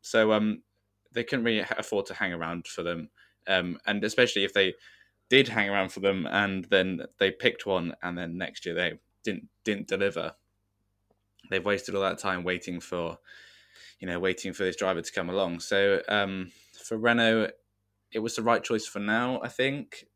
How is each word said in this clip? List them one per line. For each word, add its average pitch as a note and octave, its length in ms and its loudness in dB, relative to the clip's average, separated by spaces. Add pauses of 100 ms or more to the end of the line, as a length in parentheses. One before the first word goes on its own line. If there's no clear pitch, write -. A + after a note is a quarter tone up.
So, A2 320 4
um, G#2+ 300 2 (500)
they A#2 120 -4
couldn't B2 200 -4
really A2 180 2
ha-, G#2+ 140 -4
afford G#2 300 -2
to F#2 80 -12
hang F#2+ 180 -2
around E2+ 340 -6
for - 160 -10
them. E2+ 280 -6 (360)
Um, F2+ 380 0
and G#2 200 -2
especially A2+ 400 4
if G2 100 -2
they F#2+ 200 4 (540)
did B2+ 200 8
hang A2 200 0
around G2 220 2
for F#2+ 100 -10
them F#2+ 300 2
and F#2+ 360 0
then F#2 360 2 (160)
they G2 120 4
picked - 360 0
one F2 360 0
and F2 140 -6
then F2 220 -6
next - 260 -8
year E2+ 100 -4
they F2 260 -2 (220)
didn't, G2 260 -6 (160)
didn't G#2 240 -4
deliver. F#2+ 440 -2 (1160)
They've F#2 140 -2
wasted G2+ 300 -2
all G2 80 0
that F#2+ 160 0
time F#2 240 -2
waiting F2 380 -4
for, E2+ 380 -6 (840)
you F#2 60 -10
know, F2 120 -4
waiting F#2 360 -2
for G2+ 100 -2
this F2+ 120 0
driver F#2 260 0
to - 100 -10
come F2 160 -2
along. F2+ 320 0
So, G2 480 2
um, G2 440 -2 (320)
for A2+ 120 -6
Renault, A2+ 540 4 (600)
it A2+ 80 -2
was A2+ 160 -4
the A#2 60 -4
right A#2 220 4
choice G#2+ 220 -2
for - 120 -10
now, A#2 440 0
I B2 60 -6
think. - 680 -4